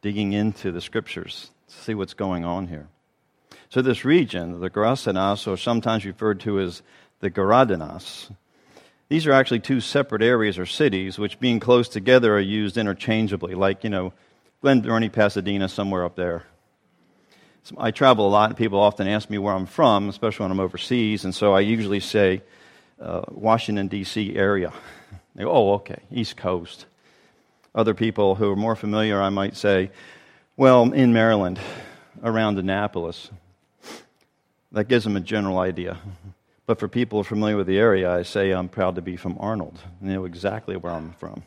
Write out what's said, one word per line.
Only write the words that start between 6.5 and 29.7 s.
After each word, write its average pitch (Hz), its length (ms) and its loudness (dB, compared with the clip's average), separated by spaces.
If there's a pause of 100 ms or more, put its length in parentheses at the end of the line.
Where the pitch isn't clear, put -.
as 87 220 -6 (380)
the 95 100 -4
Geradenas, 98 1000 0 (800)
these 156 180 0
are 143 60 4
actually 131 280 4
two 131 200 0
separate 113 400 -2
areas 110 380 4
or 90 80 -6
cities, 95 520 0
which 104 220 -6
being 120 200 2
close 120 280 4
together 110 480 4
are 101 40 4
used 101 360 -2
interchangeably, 101 760 -2
like, 98 300 0
you 110 40 -4
know, 95 240 -4 (480)
Glen 135 220 4
Burnie, 113 260 0
Pasadena, 101 600 0
somewhere 98 340 -2
up 87 100 -6
there. 87 280 -4 (1200)
So - 140 -18
I 113 120 -2
travel 113 360 4
a 98 40 4
lot, 104 180 6
and - 80 -4
people 101 220 0
often 104 280 4
ask 104 220 -2
me 107 80 -6
where 101 160 -2
I'm 95 140 -4
from, 104 420 4
especially 107 360 -4
when 95 80 -2
I'm 98 80 -2
overseas, 104 640 -2
and 92 80 -6
so 104 180 4
I 95 80 6
usually 104 400 0
say, 95 400 2 (580)
uh, 85 300 -8
"Washington, 107 600 0
D 98 160 -6
C 104 320 -6
area." 95 360 0 (640)
They - 80 -10
go, 113 80 -2
"Oh, 110 240 4
okay, - 240 -8 (120)
East 113 280 -6
Coast." 87 480 -6 (880)
Other 110 180 2
people 104 440 0
who 104 140 0
are 98 60 -2
more 110 200 -2
familiar, 107 440 -2
I 98 80 2
might 101 260 -2
say, 95 360 2 (680)